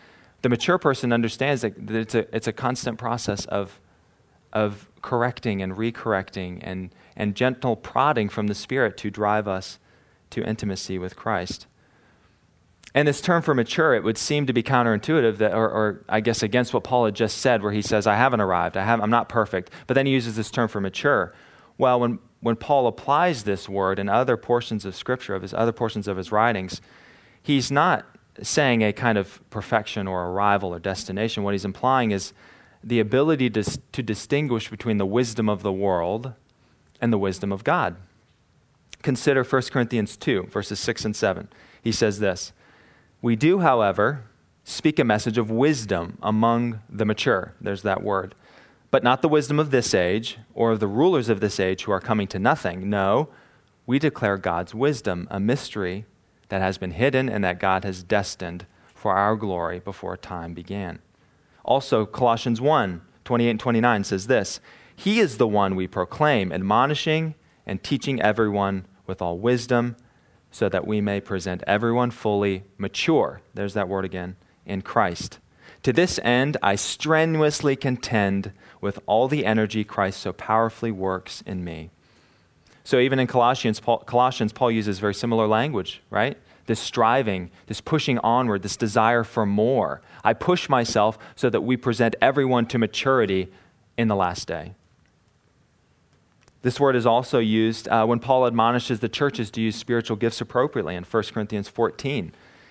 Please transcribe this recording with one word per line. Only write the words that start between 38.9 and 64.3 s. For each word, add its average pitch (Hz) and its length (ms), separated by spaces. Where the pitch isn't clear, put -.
Consider 135 420
First 127 260
Corinthians 117 460
two, 101 340
verses 104 300
six - 240
and 107 100
seven. 90 340
He 113 120
says 104 260
this, 95 340
"We 117 120
do, 165 260
however, 117 640
speak - 340
a 143 60
message 110 340
of 110 120
wisdom 113 720
among 113 640
the 104 180
mature." 104 560
There's 98 200
that 95 200
word. 98 320
"But 135 120
not 123 200
the 165 60
wisdom 147 300
of 151 120
this 127 240
age 98 420
or 113 200
of 107 80
the 107 60
rulers 123 440
of 98 100
this 101 180
age 95 260
who 104 80
are 95 80
coming 107 280
to - 100
nothing. 98 520
No, 104 400
we 123 120
declare 123 380
God's 87 380
wisdom, 113 560
a 98 100
mystery 104 640
that 98 100
has 95 160
been 92 140
hidden 131 400
and 104 120
that 90 180
God 95 240
has 92 180
destined 90 640
for 101 200
our 101 200
glory 90 460
before 92 380
time 85 340
began." 90 460
Also, 123 400
Colossians 117 560
one, 120 400
twenty-eight 120 260
and 110 100
twenty-nine 117 440
says 98 220
this, 113 340